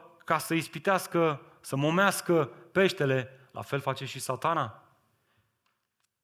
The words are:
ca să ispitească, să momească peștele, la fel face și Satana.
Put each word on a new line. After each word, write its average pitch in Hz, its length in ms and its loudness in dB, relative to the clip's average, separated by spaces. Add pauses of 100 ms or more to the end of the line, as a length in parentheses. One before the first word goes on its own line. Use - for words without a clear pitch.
(240)
ca 160 140 0
să 165 160 -4
ispitească, 165 880 0 (180)
să - 160 -6
momească 170 680 2 (280)
peștele, 147 800 0
la 110 100 -10
fel 139 180 -4
face 135 240 -6
și 131 160 -12
Satana. 131 760 -4 (1300)